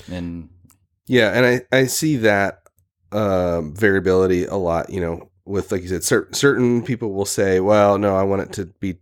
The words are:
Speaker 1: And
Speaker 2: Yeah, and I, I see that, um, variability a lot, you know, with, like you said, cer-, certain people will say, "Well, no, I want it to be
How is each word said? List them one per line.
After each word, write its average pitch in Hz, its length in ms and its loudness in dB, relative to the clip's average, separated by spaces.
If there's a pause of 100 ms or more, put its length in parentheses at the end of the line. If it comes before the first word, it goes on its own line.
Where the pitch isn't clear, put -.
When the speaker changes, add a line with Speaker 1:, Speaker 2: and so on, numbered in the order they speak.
Speaker 1:
And 85 380 -10 (600)
Speaker 2:
Yeah, 117 240 2
and 120 140 2
I, 123 320 0
I 131 100 4
see 156 300 -2
that, 101 420 2 (520)
um, 90 640 -2
variability 92 680 2
a - 100 -8
lot, 85 340 -2
you 95 120 -6
know, 85 280 -6 (160)
with, 95 260 -6
like 95 100 -2
you 87 80 -12
said, 87 160 -4
cer-, 110 260 0
certain 120 500 2
people 113 320 -6
will 98 120 -2
say, 95 360 0
"Well, 101 360 4
no, 101 200 0
I 98 60 2
want 98 180 0
it - 120 -10
to 98 120 -8
be 92 360 -8